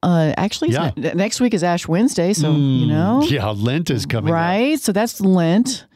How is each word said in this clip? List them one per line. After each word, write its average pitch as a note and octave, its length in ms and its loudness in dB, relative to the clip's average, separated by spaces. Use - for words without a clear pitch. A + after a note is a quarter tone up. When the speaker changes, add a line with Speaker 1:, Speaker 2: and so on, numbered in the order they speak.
Speaker 1:
uh, E3 320 2
actually, B3 360 -2
it's - 60 0
Speaker 2:
Yeah. D#3+ 200 -2
Speaker 1:
ne-, - 160 -4
next G3 260 -2
week B3 140 2
is E3+ 100 0
Ash F3 240 0
Wednesday, F#3 460 0
so, D#3 180 0
you C3+ 340 2
Speaker 2:
Mm, A#2+ 40 2
Speaker 1:
know. A3 340 2
Speaker 2:
yeah, C3 240 0
Lent A#2 420 -2
is C#3 160 -2
coming C#3 280 -2
up. - 20 2
Speaker 1:
Right? G3+ 420 0
So - 140 -2
that's G#3+ 300 -2
Lent. F#3+ 640 2